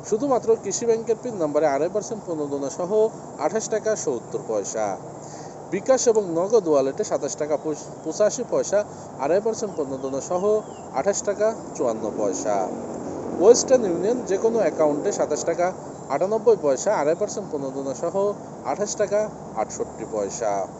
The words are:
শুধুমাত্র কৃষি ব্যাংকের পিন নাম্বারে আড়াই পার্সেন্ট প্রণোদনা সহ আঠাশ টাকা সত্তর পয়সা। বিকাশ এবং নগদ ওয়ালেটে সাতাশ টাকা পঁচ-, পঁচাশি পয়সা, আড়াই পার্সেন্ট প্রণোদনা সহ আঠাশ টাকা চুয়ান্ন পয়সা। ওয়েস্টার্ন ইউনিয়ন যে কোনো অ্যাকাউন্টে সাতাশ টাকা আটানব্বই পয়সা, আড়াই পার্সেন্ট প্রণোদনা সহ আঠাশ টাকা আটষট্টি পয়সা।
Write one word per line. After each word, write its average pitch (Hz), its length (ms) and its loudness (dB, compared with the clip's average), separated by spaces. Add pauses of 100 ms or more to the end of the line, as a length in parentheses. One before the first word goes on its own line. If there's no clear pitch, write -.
শুধুমাত্র 220 540 2
কৃষি 202 220 -4
ব্যাংকের 226 380 2
পিন 247 120 -6
নাম্বারে 151 320 2
আড়াই 143 260 2
পার্সেন্ট 208 320 -4
প্রণোদনা 143 440 -4
সহ 214 380 2 (320)
আঠাশ 170 300 -2
টাকা 214 260 0
সত্তর 120 520 -4
পয়সা। 104 500 -2 (760)
বিকাশ 247 360 2
এবং 220 200 6
নগদ 180 400 4
ওয়ালেটে 135 360 4
সাতাশ 143 320 -2
টাকা 151 280 0
পঁচ-, 151 280 -6 (120)
পঁচাশি 202 460 0
পয়সা, 185 340 2 (360)
আড়াই 151 220 4
পার্সেন্ট 214 340 -2
প্রণোদনা 135 460 -4
সহ 202 400 2 (340)
আঠাশ 196 280 0
টাকা 208 300 0 (220)
চুয়ান্ন 113 420 -2
পয়সা। 98 500 0 (720)
ওয়েস্টার্ন 240 460 8
ইউনিয়ন 190 420 0
যে 190 100 0
কোনো 226 220 2
অ্যাকাউন্টে 151 520 2
সাতাশ 147 340 -2
টাকা 170 260 0 (380)
আটানব্বই 208 520 4
পয়সা, 147 340 2
আড়াই 156 200 4
পার্সেন্ট 202 340 -4
প্রণোদনা 135 520 -4
সহ 196 320 0 (320)
আঠাশ 170 300 -2
টাকা 208 340 0 (260)
আটষট্টি 110 560 -4
পয়সা। 101 560 -2 (120)